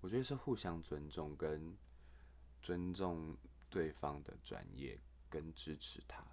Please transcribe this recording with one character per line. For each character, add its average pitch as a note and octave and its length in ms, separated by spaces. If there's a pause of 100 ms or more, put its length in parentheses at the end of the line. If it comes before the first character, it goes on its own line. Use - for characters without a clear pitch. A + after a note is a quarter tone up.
我 F#2 80
觉 A#2 100
得 C3 40
是 C#3 120
互 C3 200
相 E2+ 280
尊 D2+ 260
重 D2+ 260
跟 D#2 400 (840)
尊 F2+ 320
重 E2+ 420 (360)
对 D#2+ 200
方 D2 300
的 - 220
专 G1+ 200 (120)
业 A#1+ 240 (280)
跟 D#2+ 280
支 D#2 220
持 - 300
他。 - 260